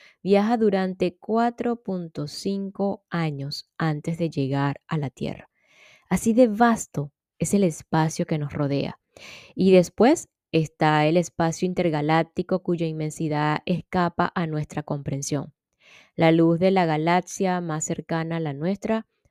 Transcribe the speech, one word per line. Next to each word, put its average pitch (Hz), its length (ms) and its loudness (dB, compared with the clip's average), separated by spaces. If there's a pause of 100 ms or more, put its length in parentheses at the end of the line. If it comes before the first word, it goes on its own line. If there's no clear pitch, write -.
(220)
viaja 208 340 4
durante 190 640 0
cuatro 233 640 -2
punto 165 460 -8
cinco 196 840 -6
años 147 640 -6
antes 160 400 -2
de 165 140 -2
llegar 139 580 -2
a 165 80 -2
la 135 140 -4
Tierra. - 400 -10 (580)
Así 220 240 0
de 240 160 6
vasto 214 640 0 (260)
es 170 140 -2
el 202 100 4
espacio 160 640 0
que 160 140 -2
nos 147 160 -6
rodea. 139 440 -2 (560)
Y 190 160 4
después 196 600 4 (200)
está 151 560 2
el 165 120 4
espacio 165 480 -2
intergaláctico 165 960 0
cuya 170 240 -2
inmensidad 151 800 -2
escapa 175 680 -2
a 170 120 -2
nuestra 151 360 -6
comprensión. 143 680 -6 (640)
La 165 160 4
luz 165 260 4
de 190 120 2
la 185 160 2
galaxia 175 760 -2
más 160 240 -6
cercana 165 520 -6
a 165 40 -4
la 151 120 -4
nuestra, 202 540 -4 (240)